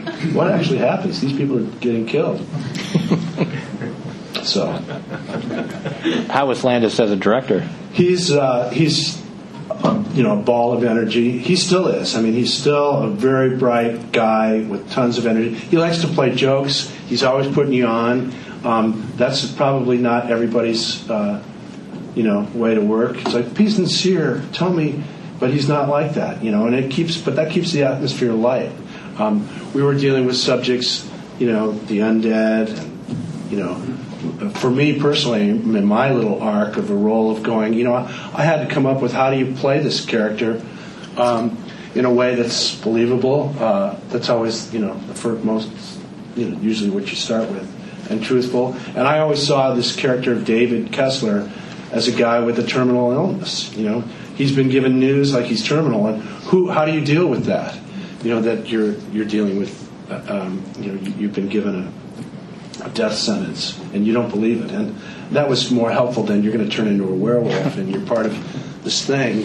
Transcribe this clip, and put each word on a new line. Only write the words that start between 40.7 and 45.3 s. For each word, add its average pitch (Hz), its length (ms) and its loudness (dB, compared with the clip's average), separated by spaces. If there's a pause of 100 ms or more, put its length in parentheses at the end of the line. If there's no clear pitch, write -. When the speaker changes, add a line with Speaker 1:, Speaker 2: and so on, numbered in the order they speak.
Speaker 1:
um, 120 400 2 (380)
in 127 120 2
a 123 60 4
way 123 220 4
that's 120 460 0
believable. 127 800 2
Uh, 101 340 2 (140)
that's 120 220 -4
always, 113 440 0
you 113 60 0
know, 98 140 -2 (120)
the - 80 -12
first, 110 300 -4